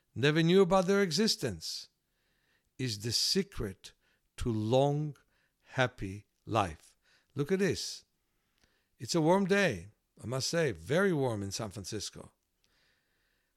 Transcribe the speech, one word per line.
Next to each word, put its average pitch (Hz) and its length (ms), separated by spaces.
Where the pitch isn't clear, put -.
never 151 280
knew 175 180
about 190 260
their 196 160
existence, 156 880
is 117 220
the 117 100
secret - 840
to 123 160
long, 139 640
happy 107 540
life. 101 460
Look 143 160
at 190 80
this. - 460
It's 127 140
a 170 60
warm 185 260
day, 165 420
I 104 40
must 127 220
say, 160 240
very 135 400
warm 127 300
in 98 80
San 104 200
Francisco. - 600